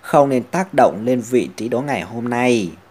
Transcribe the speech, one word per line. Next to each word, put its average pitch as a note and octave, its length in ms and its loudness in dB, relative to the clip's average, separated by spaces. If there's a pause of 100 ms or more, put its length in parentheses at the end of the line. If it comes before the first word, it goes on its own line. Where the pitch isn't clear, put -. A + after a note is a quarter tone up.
không C#3+ 280 4
nên B2+ 140 0
tác - 320 -6
động G#2 300 2
lên B2+ 160 0
vị A2+ 360 0
trí A2 120 -8
đó A#2+ 120 -2
ngày C3+ 200 -4
hôm A2+ 280 -8
nay. A#2+ 420 0 (200)